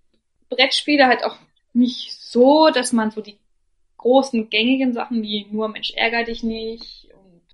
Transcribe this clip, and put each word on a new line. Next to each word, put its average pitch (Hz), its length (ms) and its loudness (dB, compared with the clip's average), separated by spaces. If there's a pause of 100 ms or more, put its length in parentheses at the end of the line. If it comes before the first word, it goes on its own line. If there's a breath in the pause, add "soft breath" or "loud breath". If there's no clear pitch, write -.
(480)
Brettspiele 269 580 2
halt 240 180 0
auch - 120 -6 (380)
nicht 247 400 -2
so, 294 560 4
dass 247 240 -2
man 220 160 0
so 214 100 -12
die 208 160 -16 (640)
großen 240 500 2
gängigen 247 460 0
Sachen 233 280 -4
wie 208 280 -6
Nur 214 180 -4
Mensch - 260 -10
ärger 226 300 -2
dich 226 180 -10
nicht 226 680 -10
und, 185 300 -20 (120)